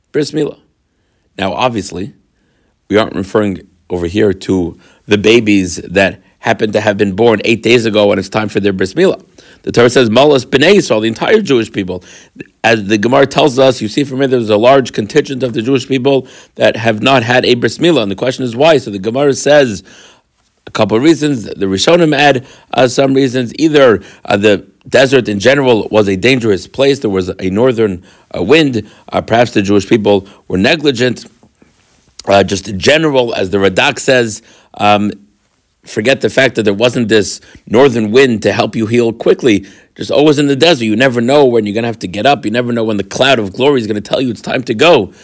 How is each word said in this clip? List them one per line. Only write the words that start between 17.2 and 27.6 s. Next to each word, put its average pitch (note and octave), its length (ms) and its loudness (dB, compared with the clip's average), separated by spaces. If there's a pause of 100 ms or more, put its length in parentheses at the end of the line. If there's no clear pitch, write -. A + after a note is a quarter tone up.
had B2 240 0
a B2 80 2
bris A#2+ 240 -2
milah. D#3+ 240 2
And G2 100 -4
the G2 40 -4
question B2+ 280 -4
is A#2 120 -6
why? D3 240 4
So A#2 100 -6
the G2+ 80 -8
Gemara B2 380 0
says C3+ 480 2 (840)
a - 60 -18
couple G#2+ 260 -2
of B2 60 0
reasons. C#3+ 420 0
The - 220 -6
Rishonim D#3 480 2
add, C3+ 280 2 (300)
uh, B2+ 140 2
some C3+ 260 0
reasons. C3 460 -2
Either, C#3 420 4 (240)
uh, G#2 120 0
the G2+ 280 2 (240)
desert B2 400 2
in G2+ 100 -4
general B2+ 520 2
was G#2 160 2
a G2 80 0
dangerous A2 500 0
place. C#3 340 0
There G#2+ 120 -4
was F#2 180 -2
a F#2 220 -6
northern, G#2+ 500 0 (340)